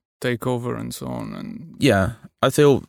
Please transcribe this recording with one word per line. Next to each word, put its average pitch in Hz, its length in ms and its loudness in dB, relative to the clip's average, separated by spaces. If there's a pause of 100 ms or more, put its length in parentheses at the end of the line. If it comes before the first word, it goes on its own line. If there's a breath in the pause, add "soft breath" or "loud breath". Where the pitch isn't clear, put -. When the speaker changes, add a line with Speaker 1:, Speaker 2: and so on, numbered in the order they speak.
(200)
Speaker 1:
take 123 260 -4
over 123 300 -4
and 117 180 -10
so 131 120 -12
on. 120 280 -10
And - 440 -14
Speaker 2:
Yeah, 107 360 2 (280)
I 131 80 4
feel 143 380 4